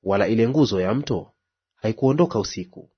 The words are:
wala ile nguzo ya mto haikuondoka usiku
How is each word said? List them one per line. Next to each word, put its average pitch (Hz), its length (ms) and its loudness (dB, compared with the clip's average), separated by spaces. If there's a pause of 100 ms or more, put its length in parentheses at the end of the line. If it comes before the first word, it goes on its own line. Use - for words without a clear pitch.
wala 98 240 0
ile 113 220 2
nguzo 127 320 2
ya 95 120 0
mto 117 400 -6 (420)
haikuondoka 135 640 0
usiku - 580 -8